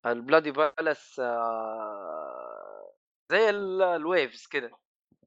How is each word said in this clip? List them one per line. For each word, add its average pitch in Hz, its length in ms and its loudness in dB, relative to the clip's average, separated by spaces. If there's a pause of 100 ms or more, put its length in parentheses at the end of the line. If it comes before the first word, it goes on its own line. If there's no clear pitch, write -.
البلادي 135 460 2
بالاس، 151 680 -2
آه، 85 1700 -6 (380)
زي 214 180 6
ال-، 196 320 0
الويفز 170 680 2
كده. 123 240 -4 (560)